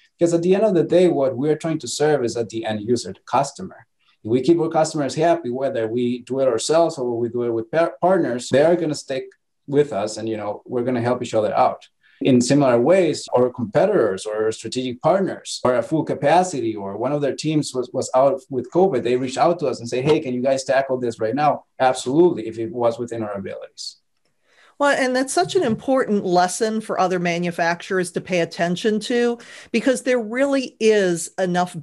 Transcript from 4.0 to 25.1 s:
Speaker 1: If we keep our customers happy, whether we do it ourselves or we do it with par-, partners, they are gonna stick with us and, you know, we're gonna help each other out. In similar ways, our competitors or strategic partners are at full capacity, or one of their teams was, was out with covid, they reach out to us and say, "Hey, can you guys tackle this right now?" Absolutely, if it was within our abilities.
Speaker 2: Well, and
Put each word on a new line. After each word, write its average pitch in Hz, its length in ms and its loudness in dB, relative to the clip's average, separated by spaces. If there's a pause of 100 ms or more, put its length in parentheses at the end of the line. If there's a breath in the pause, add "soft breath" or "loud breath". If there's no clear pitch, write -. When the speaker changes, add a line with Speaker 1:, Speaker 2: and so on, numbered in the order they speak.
Speaker 1:
If 107 80 -6
we 127 120 2
keep 170 160 4
our - 100 0
customers 156 460 -2
happy, 156 360 0
whether 120 360 -2
we 123 360 -2
do 131 180 -4
it 131 80 2
ourselves 156 500 2
or 120 200 -2
we 117 120 -2
do 120 140 -4
it 120 60 -2
with 113 200 -4
par-, 170 300 0
partners, 156 500 0
they 131 120 4
are 170 140 4
gonna 156 180 -2
stick 131 300 -8 (420)
with 143 260 2
us 131 260 -4
and, 113 100 -6
you 110 80 -4
know, 104 300 -8
we're 123 160 -4
gonna 123 180 -2
help 123 220 -2
each 117 100 -10
other 107 240 0
out. - 320 0 (320 soft breath)
In 123 220 4
similar 135 360 4
ways, 160 560 2
our 123 140 4
competitors 123 800 0
or 110 260 -2
strategic 123 480 -8
partners 165 640 -2
are 127 120 2
at 120 100 0
full 156 180 0
capacity, 139 720 0
or 98 220 -8
one 127 140 -2
of 147 100 -2
their 127 120 0
teams 151 400 -2
was, 123 200 -4
was 127 200 -4
out 131 360 4
with 123 200 -6
covid, 165 340 2
they 123 120 0
reach 131 220 -4
out 170 220 2
to 143 80 0
us 117 120 -6
and 120 80 -12
say, 123 140 -2
"Hey, 151 180 4
can 127 140 -4
you 123 80 -4
guys 135 220 0
tackle 131 340 0
this 120 200 -4
right 113 160 -2
now?" 147 300 0 (140)
Absolutely, 131 680 2
if 110 120 -10
it 110 140 -6
was 120 260 0
within 117 240 -6
our 104 100 -6
abilities. - 680 -12 (800 soft breath)
Speaker 2:
Well, 285 180 4
and 254 160 0